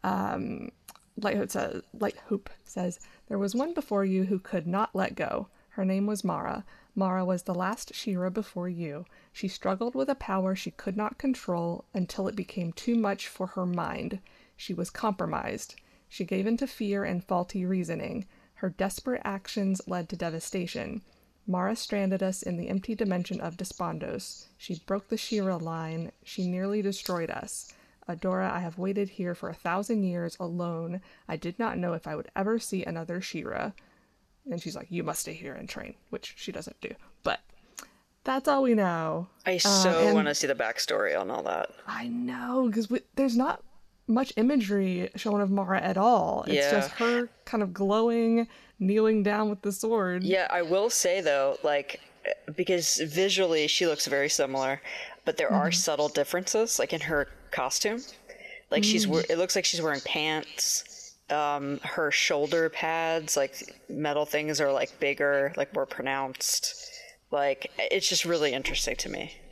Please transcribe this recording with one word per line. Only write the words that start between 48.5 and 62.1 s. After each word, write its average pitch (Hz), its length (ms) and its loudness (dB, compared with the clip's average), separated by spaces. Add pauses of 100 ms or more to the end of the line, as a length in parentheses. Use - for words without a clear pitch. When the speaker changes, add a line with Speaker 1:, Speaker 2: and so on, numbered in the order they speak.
Speaker 1:
kneeling 214 440 4
down 208 260 2
with 208 140 -4
the 202 80 0
sword. 190 520 0
Speaker 2:
Yeah, 185 280 2
I 175 100 2
will 190 300 4
say, 190 300 2
though, 139 420 4
like, 143 360 0 (560)
because 175 420 2
visually 170 720 2
she 175 200 4
looks 151 180 0
very 139 240 2
similar, 135 500 0 (460)
but 147 120 0
there - 140 2
are 160 180 4
Speaker 1:
Mm-hmm. 170 100 2
Speaker 2:
subtle 147 300 2
differences, 185 680 0
like, - 160 0
in 160 80 -2
her 147 260 0 (220)
costume. 208 540 0 (680)
Like, 208 140 4
she's 214 240 4
we-, 160 160 4
Speaker 1:
Mm. - 80 -6
Speaker 2:
it 165 80 4
looks 180 160 2
like 190 100 2
she's 170 160 2
wearing 151 200 0
pants. - 1120 -2 (160)
Um, 147 520 0
her 156 280 0